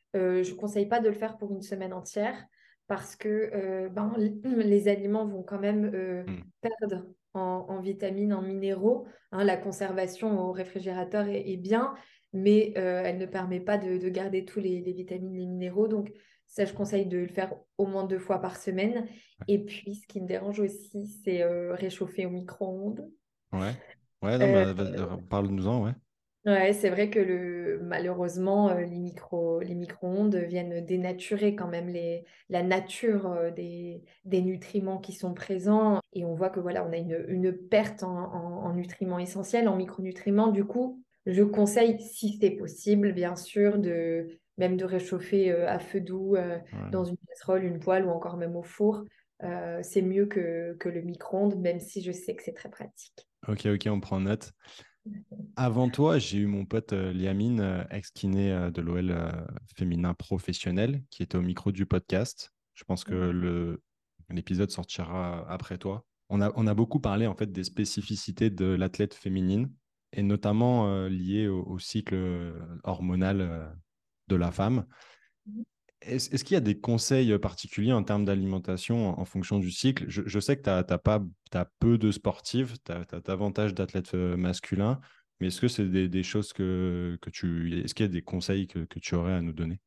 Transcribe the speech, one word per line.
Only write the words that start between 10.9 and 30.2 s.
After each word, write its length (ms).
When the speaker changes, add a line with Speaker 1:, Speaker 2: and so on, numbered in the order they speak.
Speaker 1:
est, 200
est 80
bien, 380
mais, 440
euh, 280
elle 140
ne 80
permet 340
pas 180
de, 200
de 100
garder 360
tous 140
les, 220
les 120
vitamines, 440
les 100
minéraux. 400
Donc, 240
ça, 160
je 80
conseille 340
de 120
le 100
faire 260
au 100
moins 180
deux 160
fois 200
par 160
semaine. 440
Speaker 2:
Ouais. 480
Speaker 1:
Et 160
puis, 320
ce 100
qui 140
me 60
dérange 340
aussi, 460
c'est, 360
euh, 320
réchauffer 500
au 60
micro-ondes. 760
Speaker 2:
Ouais. 220
Ouais, 160
non, 80
Speaker 1:
Euh, 260
Speaker 2:
bah, 120
vas-y, 440
parle-nous-en, 560
ouais. 80
Speaker 1:
Ouais, 260
c'est 180
vrai 200
que 80
le, 640
malheureusement, 880
euh, 120
les 180
micro-, 580
les 160
micro-ondes 600